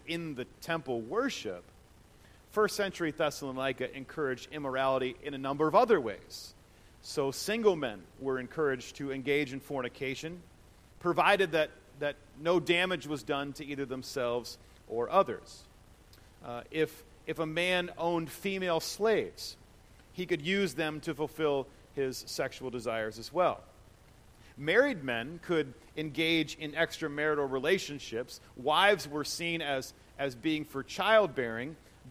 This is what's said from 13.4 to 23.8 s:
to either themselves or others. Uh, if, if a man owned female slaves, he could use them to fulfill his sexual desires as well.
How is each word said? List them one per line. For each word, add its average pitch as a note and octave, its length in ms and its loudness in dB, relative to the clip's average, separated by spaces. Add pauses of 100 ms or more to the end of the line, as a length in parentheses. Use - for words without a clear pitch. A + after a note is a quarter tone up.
to D3 120 -12
either C#3 200 -6
themselves B2 720 -4 (320)
or A2+ 200 -2
others. - 520 0 (840)
Uh, A#2+ 240 -8
if, - 360 -2 (200)
if D3+ 140 -6
a D#3+ 60 0
man F3 520 0
owned E3 320 0
female F#3 520 -2
slaves, G3 760 0 (560)
he F3+ 140 -6
could E3 160 0
use F#3 320 2
them D#3 260 -2
to D#3+ 140 -4
fulfill C#3+ 540 0 (260)
his C3 340 -4
sexual C3 420 -6
desires A2+ 480 -4
as A2+ 140 -12
well. D#3 300 2 (960)